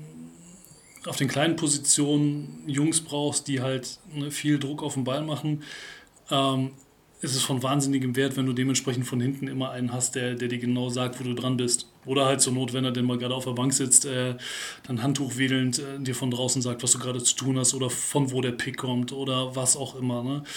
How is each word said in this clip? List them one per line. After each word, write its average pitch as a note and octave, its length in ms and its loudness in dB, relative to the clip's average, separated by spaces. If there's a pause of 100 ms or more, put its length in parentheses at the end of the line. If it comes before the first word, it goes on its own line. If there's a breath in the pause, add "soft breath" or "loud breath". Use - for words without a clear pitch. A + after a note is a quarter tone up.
(1040)
auf C3+ 120 -6
den C#3+ 100 0
kleinen D3+ 280 2
Positionen D3 1120 2
Jungs D3 360 2
brauchst, D3 460 -2
die C3 140 0
halt, C3 380 -4 (140)
ne, C#3+ 180 -4
viel D3 260 2
Druck D3 240 -4
auf D3 140 -4
den C3+ 80 0
Ball C3 180 0
machen, D3+ 400 -2 (680 loud breath)
ähm, C3+ 400 2 (480)
ist C3+ 160 -4
es C3 60 0
von C3 220 0
wahnsinnigem C3+ 520 2
Wert, C3+ 220 2
wenn C3 80 2
du C3 80 2
dementsprechend B2+ 540 0
von B2 120 -2
hinten C3+ 280 0
immer C3 240 -4
einen B2 200 -2
hast, B2+ 220 -2
der, B2 220 -2
der A#2+ 140 -2
dir B2 100 -2
genau B2 300 0
sagt, B2 300 -2
wo C3 40 -8
du B2 100 -2
dran B2 240 0
bist. A#2+ 300 0 (180)
Oder C3+ 200 4
halt C3+ 160 4
zur B2 120 2
Not, B2+ 200 0
wenn C3 120 0
er B2+ 60 2
denn B2 140 2
mal B2 120 2
gerade B2 160 -2
auf C3 120 -4
der B2+ 80 -2
Bank C3 200 2
sitzt, C3+ 320 6
äh, B2+ 300 0 (520 loud breath)
dann A#2+ 140 -2
Handtuch C#3 360 0
wedelnd, C3 420 2
äh, C#3 200 -8
dir C3 140 -2
von C3 160 -2
draußen B2 320 0
sagt, A#2+ 220 -2
was B2 80 4
du B2 80 2
gerade B2 240 -4
zu - 120 4
tun C3 220 0
hast B2+ 160 4
oder B2+ 160 0
von C3 420 0
wo B2+ 100 0
der B2 100 0
Pick B2 260 -4
kommt B2 360 -2
oder C3 420 -2
was C3 220 2
auch C3 180 -6
immer, B2 280 -2
ne? C#3+ 200 -2 (140 loud breath)